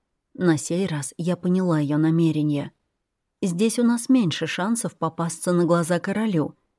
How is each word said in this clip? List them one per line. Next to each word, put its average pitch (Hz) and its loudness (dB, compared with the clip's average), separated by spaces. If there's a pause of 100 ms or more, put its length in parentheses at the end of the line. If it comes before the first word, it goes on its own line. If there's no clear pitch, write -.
(340)
На 170 2
сей 180 -4
раз 151 -6
я 175 -2
поняла 180 0
её 147 0
намерение. 151 2 (680)
«Здесь 202 0
у 240 2
нас 233 0
меньше 202 2
шансов 202 -4
попасться 165 -4
на 175 4
глаза 170 2
королю. 196 -2 (220)